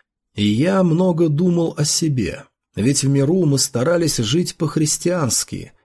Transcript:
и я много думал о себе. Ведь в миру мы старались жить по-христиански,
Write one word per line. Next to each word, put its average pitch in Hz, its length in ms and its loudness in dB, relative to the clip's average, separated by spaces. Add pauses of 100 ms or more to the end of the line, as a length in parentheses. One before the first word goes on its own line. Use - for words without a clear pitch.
(340)
и 104 140 0
я 160 340 2
много 170 480 2
думал 170 480 0
о 147 80 0
себе. 127 600 -2 (300)
Ведь 127 280 0
в 135 60 0
миру 139 360 2
мы 139 140 2
старались 165 580 -2
жить 135 380 -2
по-христиански, 156 1200 -4 (120)